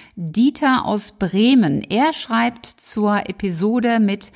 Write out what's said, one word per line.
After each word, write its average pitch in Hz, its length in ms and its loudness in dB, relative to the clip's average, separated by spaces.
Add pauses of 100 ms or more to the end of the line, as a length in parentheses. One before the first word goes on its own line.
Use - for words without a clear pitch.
(160)
Dieter 233 720 0
aus 208 260 -4
Bremen. 196 720 2
Er 285 320 0
schreibt 233 520 -4
zur 208 640 -4
Episode 214 720 0
mit 208 360 0